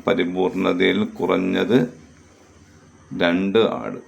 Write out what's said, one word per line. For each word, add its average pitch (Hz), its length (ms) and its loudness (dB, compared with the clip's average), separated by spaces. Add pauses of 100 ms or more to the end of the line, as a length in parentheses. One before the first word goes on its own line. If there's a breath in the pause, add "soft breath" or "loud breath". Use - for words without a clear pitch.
പരിപൂർണതയിൽ 92 960 0 (180)
കുറഞ്ഞത് 92 600 0 (1300)
രണ്ട് 92 500 2 (140)
ആട് 55 340 -8